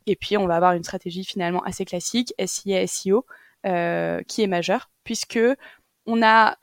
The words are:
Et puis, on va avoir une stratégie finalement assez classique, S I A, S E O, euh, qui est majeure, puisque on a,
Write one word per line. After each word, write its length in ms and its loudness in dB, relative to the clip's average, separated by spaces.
Et 100 0
puis, 200 -2
on 100 2
va 100 2
avoir 180 4
une 100 -4
stratégie 400 -8
finalement 380 -2
assez 240 -6
classique, 500 -4
S 300 -6
I 80 0
A, 80 2
S 240 -4
E 60 2
O, 140 2
euh, 560 -2
qui 180 -6
est 60 2
majeure, 440 -2
puisque 340 -6
on 160 0
a, 400 6